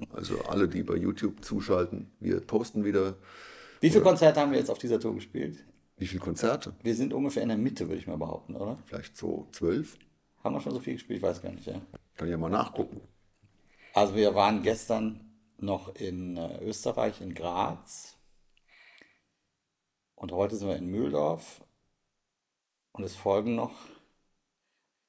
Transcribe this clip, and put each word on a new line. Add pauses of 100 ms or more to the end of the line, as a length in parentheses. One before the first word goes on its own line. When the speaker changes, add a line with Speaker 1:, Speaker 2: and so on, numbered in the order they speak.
Speaker 1:
<laughs>
Speaker 2:
Also
alle,
die
bei
YouTube
zuschalten,
wir
posten
wieder. (640)
Speaker 1:
Wie
viele
Speaker 2:
Oder
Speaker 1:
Konzerte
haben
wir
jetzt
auf
dieser
Tour
gespielt? (340)
Speaker 2:
Wie
viele
Konzerte? (100)
Speaker 1:
Wir
sind
ungefähr
in
der
Mitte,
würde
ich
mal
behaupten,
oder?
Speaker 2:
Vielleicht
so
zwölf? (460)
Speaker 1:
Haben
wir
schon
so
viel
gespielt?
Ich
weiß
gar
nicht,
ja. (360)
Speaker 2:
Kann
ja
mal
nachgucken. (920)
Speaker 1:
Also
wir
waren
gestern (360)
noch
in,
äh,
Österreich,
in
Graz. (2000)
Und
heute
sind
wir
in
Mühldorf. (1300)
Und
es
folgen
noch, (1400)